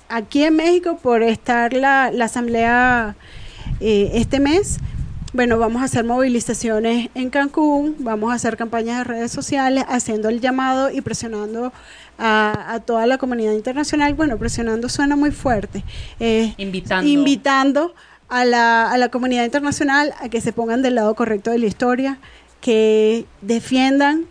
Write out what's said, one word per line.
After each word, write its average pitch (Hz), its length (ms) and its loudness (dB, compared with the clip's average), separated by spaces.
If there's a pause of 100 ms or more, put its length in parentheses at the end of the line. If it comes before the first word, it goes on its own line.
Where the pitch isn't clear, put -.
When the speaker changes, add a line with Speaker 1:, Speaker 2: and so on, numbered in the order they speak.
Speaker 1:
aquí 233 360 0
en 320 100 4
México 339 480 2
por 233 220 2
estar 233 480 0
la, 269 400 2
la 240 140 0
Asamblea, 233 920 2 (640)
eh, 202 340 2
este 233 240 0
mes. 302 400 2 (540)
Bueno, 240 260 2
vamos 233 240 0
a - 20 0
hacer 247 200 0
movilizaciones 233 1080 0
en 254 160 -6
Cancún, 294 680 0
vamos 220 320 -2
a - 20 0
hacer 226 220 -2
campañas 233 420 -4
de 247 60 -4
redes 233 260 -6
sociales, 269 580 0
haciendo 220 400 -2
el 233 120 0
llamado 262 500 0
y 262 120 -6
presionando 226 680 -6 (460)
a, 214 560 0
a 233 60 -6
toda 226 260 0
la 262 100 2
comunidad 240 360 -2
internacional. 294 640 -2
Bueno, 294 240 0
presionando 226 500 -2
suena 285 260 0
muy 285 160 2
fuerte. 226 540 -4 (340)
Eh, 226 380 0
Speaker 2:
Invitando. 196 520 -2
Speaker 1:
invitando 277 840 2 (340)
a 247 160 0
la, 233 460 4
a 247 80 0
la 247 100 2
comunidad 247 360 -2
internacional 285 760 0
a 262 80 -10
que 233 120 -4
se 226 120 -4
pongan 233 300 -2
del 247 140 2
lado 214 180 2
correcto 220 380 -2
de 240 60 0
la 233 80 0
historia, 247 520 -2 (420)
que 220 640 4 (160)
defiendan 269 880 2